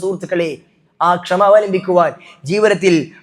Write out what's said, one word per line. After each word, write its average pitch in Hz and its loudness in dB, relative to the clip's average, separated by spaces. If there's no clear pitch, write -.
സുഹൃത്തുക്കളെ, 180 -6
ആ - 2
ക്ഷമ 180 -2
അവലംബിക്കുവാൻ, 185 2
ജീവിതത്തിൽ 196 2